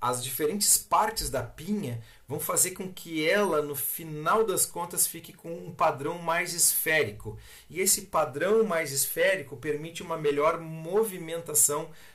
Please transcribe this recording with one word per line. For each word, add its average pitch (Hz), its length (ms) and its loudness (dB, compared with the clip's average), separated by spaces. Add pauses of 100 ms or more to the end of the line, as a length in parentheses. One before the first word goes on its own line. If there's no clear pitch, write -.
as 120 220 0
diferentes 156 540 2
partes 190 520 0
da 131 140 -2
pinha 143 580 -6 (260)
vão 147 120 -6
fazer 175 340 0
com 185 200 -10
que 160 360 -2
ela, 180 340 6
no 147 120 -6
final 160 680 0
das 185 220 2
contas, 170 400 -2
fique - 260 -10
com 170 200 -12
um 175 200 -10
padrão 160 460 2
mais 175 340 0
esférico. - 840 0 (320)
E 160 100 -6
esse 196 220 2
padrão 170 640 2
mais 160 280 -2
esférico 165 640 0
permite 156 460 -6
uma 165 140 -4
melhor 151 440 2
movimentação 165 1300 -2 (240)